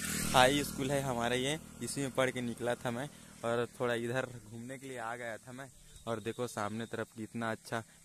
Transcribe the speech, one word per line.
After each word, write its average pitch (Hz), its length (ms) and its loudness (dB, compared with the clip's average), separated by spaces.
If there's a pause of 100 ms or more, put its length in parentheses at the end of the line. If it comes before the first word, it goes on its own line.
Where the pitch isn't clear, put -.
(340)
हाई 139 300 10
स्कूल 139 280 -2
है 139 100 4
हमारा 120 340 2
ये, 135 220 2 (260)
इसी 131 180 -4
में 131 100 -2
पढ़ 127 200 4
के 123 120 -4
निकला 120 320 0
था 123 160 -2
मैं 127 180 -4 (360)
और 117 200 2 (140)
थोड़ा 120 160 2
इधर 120 340 0 (140)
घूमने 117 340 -10
के 135 100 -12
लिए 131 120 -8
आ 113 160 -4
गया 117 220 -6
था 127 160 -14
मैं। 131 160 -12 (380)
और 113 140 0
देखो 117 280 -2
सामने 110 380 -2
तरफ - 300 -6
कितना 113 340 -2
अच्छा 110 320 -2 (220)